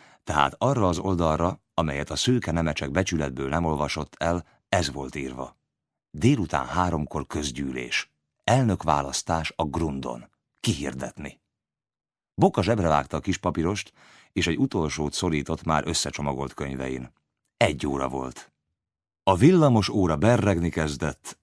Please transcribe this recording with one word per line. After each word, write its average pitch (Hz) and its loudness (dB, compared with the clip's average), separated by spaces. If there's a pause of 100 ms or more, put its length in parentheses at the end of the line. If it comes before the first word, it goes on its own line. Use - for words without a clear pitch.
(240)
tehát 71 0
arra 117 2
az 85 2
oldalra, 85 0 (120)
amelyet 73 -2
a 78 -6
szőke 123 0
Nemecsek 78 -2
becsületből 71 -2
nem 82 0
olvasott 73 -4
el, 85 -2 (240)
ez 82 0
volt 65 -10
írva: 65 -10 (560)
"Délután 78 2
háromkor 80 -2
közgyűlés. 65 -6 (320)
Elnökválasztás 80 0
a 85 -2
Grundon. 67 -6 (300)
Kihirdetni." 67 -6 (960)
Boka 160 4
zsebrevágta 80 2
a - -2
kis 92 -2
papírost, 85 -2 (380)
és 113 -2
egy 82 0
utolsót 78 -2
szorított 78 -2
már 76 0
összecsomagolt 69 -4
könyvein. 65 -8 (460)
Egy 73 0
óra 67 -2
volt. 64 -10 (720)
A 95 4
villamos 131 8
óra 90 2
berregni 95 4
kezdett, 76 -4